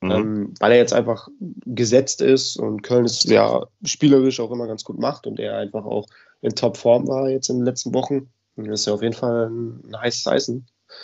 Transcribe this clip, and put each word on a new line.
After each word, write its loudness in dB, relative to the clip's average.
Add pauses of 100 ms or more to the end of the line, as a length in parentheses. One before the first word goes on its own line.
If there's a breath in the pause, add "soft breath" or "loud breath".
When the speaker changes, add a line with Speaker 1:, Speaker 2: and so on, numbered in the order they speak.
Speaker 1:
Mhm. -2
Speaker 2:
ähm, -2
weil 4
er 8
jetzt 4
einfach 0 (360)
gesetzt 2
ist 2
und -4
Köln 2
es 0
ja 4 (180)
spielerisch 4
auch -6
immer -6
ganz -10
gut -12
macht -4
und -10
er -6
einfach -8
auch -6 (340 soft breath)
in -2
Topform 2
war -2
jetzt -2
in -2
den 0
letzten -4
Wochen. -2 (260)
Das -8
ist -4
ja 0
auf -2
jeden -2
Fall -2
ein, -10
ein -16
heißes -4
Eisen. -2 (380 loud breath)